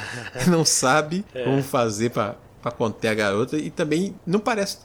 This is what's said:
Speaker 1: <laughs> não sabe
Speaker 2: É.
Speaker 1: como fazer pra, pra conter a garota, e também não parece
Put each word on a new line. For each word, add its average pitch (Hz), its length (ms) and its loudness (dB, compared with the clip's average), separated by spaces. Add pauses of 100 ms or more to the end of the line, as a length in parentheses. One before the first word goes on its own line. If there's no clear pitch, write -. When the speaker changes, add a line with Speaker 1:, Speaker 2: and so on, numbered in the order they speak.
Speaker 1:
<laughs> 127 400 -6
não 165 180 6
sabe 156 600 2 (100)
Speaker 2:
É. 127 80 -6
Speaker 1:
como 135 180 2
fazer 117 500 0
pra, 107 240 -4 (260)
pra 120 100 -4
conter 113 360 -2
a 110 60 2
garota, 107 440 0
e 151 120 -6
também 165 440 -2 (120)
não 175 140 2
parece 214 460 -2